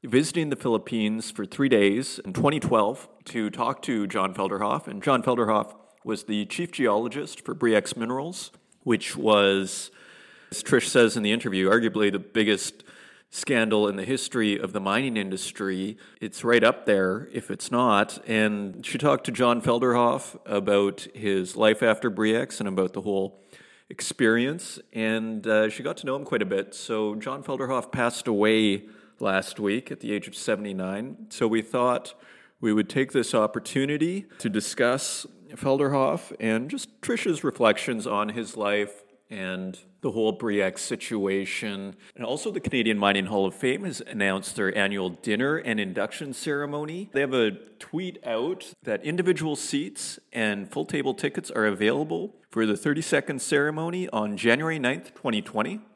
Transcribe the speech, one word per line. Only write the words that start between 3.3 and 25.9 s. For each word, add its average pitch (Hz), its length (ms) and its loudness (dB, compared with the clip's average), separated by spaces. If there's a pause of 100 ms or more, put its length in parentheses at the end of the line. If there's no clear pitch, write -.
talk 123 320 -4
to 110 240 -2
John 95 300 -2
Felderhoff. 104 500 -2
And 101 160 -10
John 127 220 2
Felderhoff 110 500 2 (300)
was 110 220 -6
the 104 200 -2
chief - 260 -6
geologist 120 720 0
for 127 120 -8
Bre-X 110 420 2
Minerals, 131 540 -6 (320)
which - 340 0
was, 98 720 4 (640)
as - 100 -10
Trish - 280 2
says 117 280 6
in 110 60 -2
the 104 80 2
interview, 95 360 0
arguably 107 440 4
the 98 80 -2
biggest 107 640 0 (480)
scandal 110 560 2
in 101 80 -2
the 95 100 -6
history 113 540 0
of 95 140 -6
the 104 60 -2
mining 113 380 0
industry. 95 800 -4 (240)
It's - 220 -10
right 117 200 6
up 117 220 4
there 98 480 2
if - 160 -8
it's - 220 -8
not. 113 480 2 (100)
And 104 560 0
she - 140 -6
talked 139 260 2
to 127 60 -4
John 120 280 4
Felderhoff 123 840 2
about 101 720 2
his 98 400 -2
life 110 260 4
after 113 300 2
Bre-X 110 480 0
and 101 100 -4
about 92 240 0
the 95 80 -8
whole 98 400 -2 (480)
experience. 123 880 0 (160)
And, 110 540 -4
uh, 107 220 4
she 104 120 0
got 147 160 4